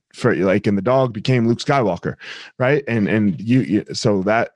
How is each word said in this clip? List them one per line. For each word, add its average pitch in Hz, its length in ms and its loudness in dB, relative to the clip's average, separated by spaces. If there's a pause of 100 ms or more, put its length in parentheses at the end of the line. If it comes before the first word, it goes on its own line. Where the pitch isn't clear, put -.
(140)
for, 110 220 0
like, 95 300 2
and 101 100 2
the 95 60 -2
dog 127 300 2
became 113 360 0
Luke 117 100 2
Skywalker, 113 580 -2 (420)
right? 143 280 0
And, 113 220 0
and 104 320 0
you, 120 200 2
you, 104 240 0 (100)
so 101 280 0
that 110 340 0